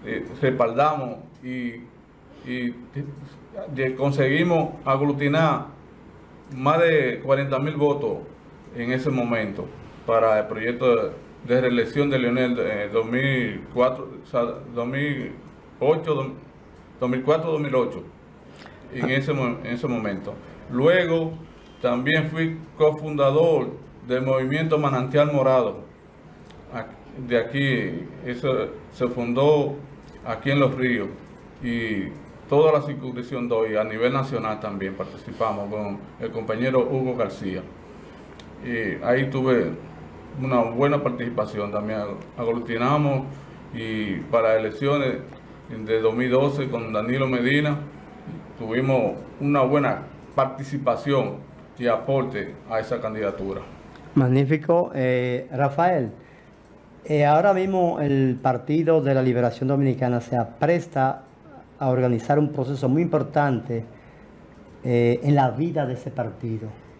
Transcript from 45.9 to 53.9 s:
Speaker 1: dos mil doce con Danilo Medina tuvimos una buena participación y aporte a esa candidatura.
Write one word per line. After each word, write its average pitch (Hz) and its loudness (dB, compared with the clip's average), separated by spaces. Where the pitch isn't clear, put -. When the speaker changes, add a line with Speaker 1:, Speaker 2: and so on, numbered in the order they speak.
Speaker 1:
dos 110 4
mil 123 0
doce 139 2
con 113 -4
Danilo 123 0
Medina 143 2
tuvimos 117 0
una 143 2
buena 131 2
participación 135 0
y 120 0
aporte 117 0
a 113 -2
esa 113 -4
candidatura. 98 -4